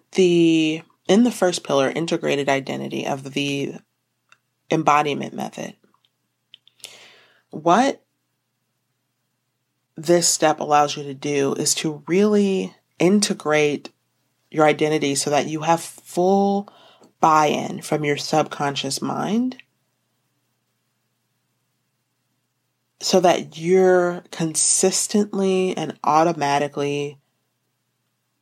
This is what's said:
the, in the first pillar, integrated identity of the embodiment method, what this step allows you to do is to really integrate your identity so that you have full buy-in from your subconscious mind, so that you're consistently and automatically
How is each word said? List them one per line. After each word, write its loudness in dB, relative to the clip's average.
the, 2
in 6
the 2
first -2
pillar, 0
integrated -2
identity -4
of -8
the -4
embodiment 0
method, -10
what 0
this 2
step 0
allows 2
you -12
to -12
do -2
is -2
to -6
really 2
integrate 0
your 2
identity 2
so -4
that 0
you -8
have 0
full -2
buy-in 2
from -4
your -2
subconscious -4
mind, -4
so 2
that 0
you're 2
consistently 0
and -8
automatically 0